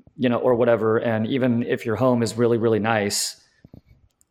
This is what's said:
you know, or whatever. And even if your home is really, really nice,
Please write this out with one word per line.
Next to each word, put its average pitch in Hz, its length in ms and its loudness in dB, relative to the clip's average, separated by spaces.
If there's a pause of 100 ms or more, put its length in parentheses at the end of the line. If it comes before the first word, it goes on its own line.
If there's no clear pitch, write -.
(180)
you 123 120 0
know, 120 80 0
or 127 180 2
whatever. 113 420 2
And 113 300 -2
even 123 360 0
if - 220 -4
your 110 120 -2
home 120 260 2
is 107 120 -4
really, 117 220 2
really 110 220 2
nice, 104 600 -2 (880)